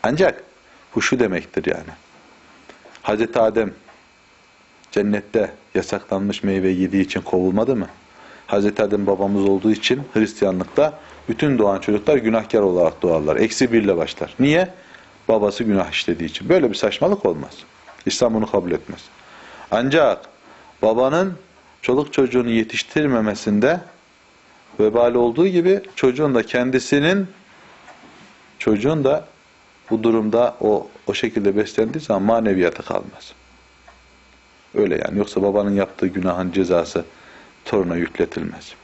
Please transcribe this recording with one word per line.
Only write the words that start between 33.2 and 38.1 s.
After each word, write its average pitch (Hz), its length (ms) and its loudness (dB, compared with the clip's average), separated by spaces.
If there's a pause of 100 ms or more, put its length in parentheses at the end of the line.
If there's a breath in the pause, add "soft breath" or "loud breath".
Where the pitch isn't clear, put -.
Öyle 90 320 0
yani. 92 100 -4
Yoksa 104 240 -2
babanın 101 340 2
yaptığı 95 320 -2
günahın 92 440 -2
cezası 87 540 0 (600 loud breath)
toruna 90 300 -2
yükletilmez. - 800 -6 (100)